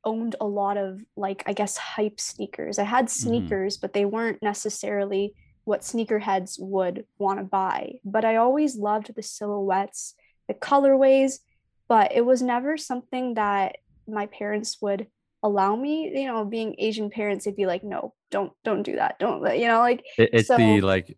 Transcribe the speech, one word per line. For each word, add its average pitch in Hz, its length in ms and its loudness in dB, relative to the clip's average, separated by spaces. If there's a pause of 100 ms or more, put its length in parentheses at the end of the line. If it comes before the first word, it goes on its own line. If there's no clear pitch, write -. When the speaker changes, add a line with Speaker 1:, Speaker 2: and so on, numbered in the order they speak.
Speaker 1:
owned 226 340 -4
a 214 80 -2
lot 202 300 0
of, 196 240 -6 (160)
like, 196 280 -6
I 202 80 -2
guess, 202 240 -2
hype 214 420 -4
sneakers. - 600 -6
I 202 60 2
had 240 200 2
Speaker 2:
Mm-hmm. - 220 -4
Speaker 1:
sneakers, 202 500 -2
but - 160 -8
they 202 120 2
weren't 220 360 -2
necessarily 202 960 -4 (300)
what 208 160 0
sneakerheads 208 800 -2
would 190 460 -2 (140)
wanna 196 240 0
buy. 190 640 -4
But 214 180 0
I 226 140 4
always 262 400 2
loved 214 380 -2
the 226 80 -8
silhouettes, 196 920 -4 (320)
the 208 60 -6
colorways, 269 840 4 (480)
but 220 280 4
it 240 100 4
was 254 160 4
never 254 360 0
something 254 580 -6
that 202 420 0 (300)
my 214 200 -4
parents 208 540 -6
would 202 260 -2 (360)
allow 202 320 2
me. 302 400 -4
You 269 120 -2
know, 226 180 -4
being 220 340 -4
Asian 214 320 -2
parents, 208 340 -4
they'd 202 100 -4
be 202 120 0
like, 180 160 -2
"No, - 320 -8 (160)
don't, 196 220 -4 (100)
don't 208 200 0
do - 120 -4
that. - 240 0
Don't - 240 -2
let," - 160 0
you 233 80 2
know, 226 120 4
like, 240 240 4 (140)
Speaker 3:
It, 113 160 6
it's 113 140 6
the, 110 340 6
Speaker 1:
so 95 60 2
Speaker 3:
like, 95 300 0